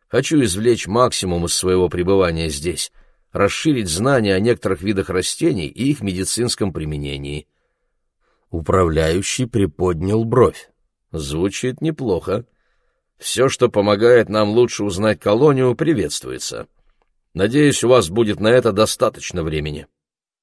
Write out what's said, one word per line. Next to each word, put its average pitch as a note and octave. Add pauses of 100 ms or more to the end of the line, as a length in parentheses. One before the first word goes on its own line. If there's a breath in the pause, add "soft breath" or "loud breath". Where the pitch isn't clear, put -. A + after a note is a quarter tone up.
Хочу C#3
извлечь G#2+
максимум F#2
из E2
своего F#2
пребывания F2
здесь, D2+ (400)
расширить G#2
знания G#2
о F#2
некоторых G#2+
видах G2
растений F#2
и B2+
их D3
медицинском G2+
применении». D2 (1040)
Управляющий E2+
приподнял F#2+
бровь. A#2 (420)
«Звучит D#2
неплохо. A#2 (720)
Всё, -
что B2+
помогает G#2
нам G#2
лучше A#2
узнать G#2
колонию, B2+
приветствуется. C#2+ (680)
Надеюсь, C3
у A#2
вас A#2
будет G#2
на G#2
это A#2+
достаточно G2+
времени». D2+ (560)